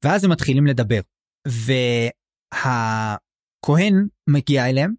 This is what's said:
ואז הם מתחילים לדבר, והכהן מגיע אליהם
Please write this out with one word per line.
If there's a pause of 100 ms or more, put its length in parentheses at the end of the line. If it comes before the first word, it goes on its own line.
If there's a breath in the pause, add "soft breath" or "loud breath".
ואז
הם
מתחילים
לדבר, (1500)
והכהן (220)
מגיע
אליהם